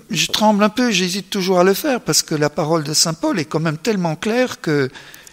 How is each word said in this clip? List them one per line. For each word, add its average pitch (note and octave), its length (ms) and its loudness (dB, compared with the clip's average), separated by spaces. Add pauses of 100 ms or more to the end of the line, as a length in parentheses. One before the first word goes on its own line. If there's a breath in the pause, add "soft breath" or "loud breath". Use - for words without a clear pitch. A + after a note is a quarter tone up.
(100)
je D#3+ 180 -2
tremble G#3+ 340 2
un G#3+ 60 4
peu, B3 240 0
j'hésite F#3 360 -2
toujours F#3 300 0
à F3 60 6
le G3 100 4
faire, B3 260 -2
parce - 220 0
que - 140 -4
la D3 140 0
parole D#3+ 340 -2
de D3+ 100 -6
saint D#3+ 200 0
Paul D4+ 260 -2
est C#3 60 -2
quand - 120 -4
même D#3 200 -2
tellement F3+ 360 -2
claire A#3+ 460 -2
que C#3+ 280 0 (440 loud breath)